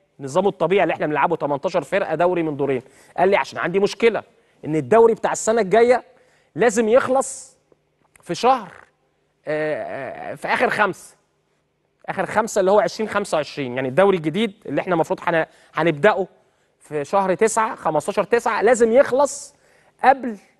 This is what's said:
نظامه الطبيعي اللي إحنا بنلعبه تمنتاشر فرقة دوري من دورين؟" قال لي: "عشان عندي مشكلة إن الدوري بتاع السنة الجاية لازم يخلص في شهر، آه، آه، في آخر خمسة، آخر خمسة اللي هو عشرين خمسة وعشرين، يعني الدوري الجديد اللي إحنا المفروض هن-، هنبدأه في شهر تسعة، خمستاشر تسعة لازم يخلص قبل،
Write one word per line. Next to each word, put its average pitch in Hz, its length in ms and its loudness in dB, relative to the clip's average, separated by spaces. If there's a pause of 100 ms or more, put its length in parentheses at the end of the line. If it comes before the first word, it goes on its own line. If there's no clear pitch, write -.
(200)
نظامه 151 300 0
الطبيعي 180 340 0
اللي 165 100 0
إحنا 160 140 -4
بنلعبه 151 280 0
تمنتاشر 156 480 -2
فرقة 175 320 -4
دوري 175 280 0
من 151 140 -4
دورين؟" 135 240 -2 (360)
قال 180 120 4
لي: 196 80 2
"عشان 127 220 -4
عندي 170 200 -2
مشكلة 202 440 0 (420)
إن 151 100 -4
الدوري 214 380 4
بتاع 180 180 -4
السنة 226 300 -2
الجاية 226 420 4 (520)
لازم 220 340 2
يخلص 254 680 0 (640)
في 175 140 -8
شهر، 233 360 0 (760)
آه، 117 840 -6
آه، 131 40 -10
في - 120 -12
آخر 254 220 0
خمسة، - 460 -4 (920)
آخر 180 160 -4
خمسة 214 340 -2
اللي 185 120 2
هو 208 80 6
عشرين 196 300 -2
خمسة 202 280 -4
وعشرين، 135 380 -6
يعني 131 120 -2
الدوري 185 300 2
الجديد 170 360 -4 (120)
اللي 151 160 -4
إحنا 185 120 -4
المفروض 165 300 -2
هن-، 165 220 0 (280)
هنبدأه 170 540 0 (520)
في 147 260 -8
شهر 190 280 0
تسعة، 220 420 0
خمستاشر 175 480 -2
تسعة 226 380 0
لازم 226 300 4
يخلص 269 640 0 (480)
قبل، 247 340 2 (220)